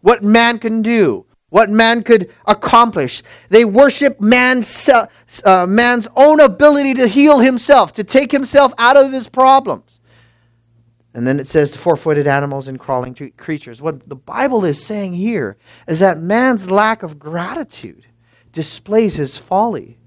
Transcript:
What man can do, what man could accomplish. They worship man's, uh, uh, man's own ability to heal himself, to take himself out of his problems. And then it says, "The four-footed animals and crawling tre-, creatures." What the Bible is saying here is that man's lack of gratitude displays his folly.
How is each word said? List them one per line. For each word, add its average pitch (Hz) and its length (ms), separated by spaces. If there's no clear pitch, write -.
What 226 220
man 233 360
can 226 220
do, 214 440
what 208 200
man 226 340
could 214 260
accomplish. 208 760
They 226 160
worship 262 540
man's, 247 680
uh, 240 180
uh, 185 220
man's 233 500
own 302 240
ability 285 560
to 254 120
heal 277 320
himself, 247 540
to 214 100
take 262 280
himself 277 460
out 247 200
of 269 140
his 262 180
problems. 262 680
And 123 140
then 139 120
it 135 80
says, 147 240
"The - 60
four-footed 147 500
animals 139 400
and 131 120
crawling 127 340
tre-, 131 180
creatures." 131 500
What 151 280
the 139 60
Bible 240 500
is 147 180
saying 202 300
here 175 440
is 160 120
that 180 200
man's 208 500
lack 214 340
of 151 160
gratitude 170 840
displays 202 640
his 143 220
folly. 190 680